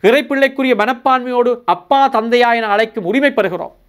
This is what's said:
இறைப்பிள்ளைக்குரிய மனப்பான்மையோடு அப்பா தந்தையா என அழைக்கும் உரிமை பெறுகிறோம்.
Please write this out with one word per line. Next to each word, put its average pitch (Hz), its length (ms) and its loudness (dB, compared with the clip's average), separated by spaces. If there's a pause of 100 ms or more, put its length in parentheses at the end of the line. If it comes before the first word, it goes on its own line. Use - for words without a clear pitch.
இறைப்பிள்ளைக்குரிய 269 720 0
மனப்பான்மையோடு 247 920 0
அப்பா 277 440 0
தந்தையா 233 460 0
என 226 120 -2
அழைக்கும் 214 380 -2
உரிமை 262 260 0
பெறுகிறோம். 180 420 -4 (160)